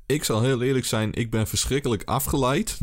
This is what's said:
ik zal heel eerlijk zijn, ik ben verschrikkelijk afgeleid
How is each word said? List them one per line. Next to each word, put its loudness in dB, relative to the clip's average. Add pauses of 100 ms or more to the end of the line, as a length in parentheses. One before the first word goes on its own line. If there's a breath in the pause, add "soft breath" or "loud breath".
ik 0
zal 0
heel 2
eerlijk 0
zijn, 0
ik -2
ben 2
verschrikkelijk 0
afgeleid 0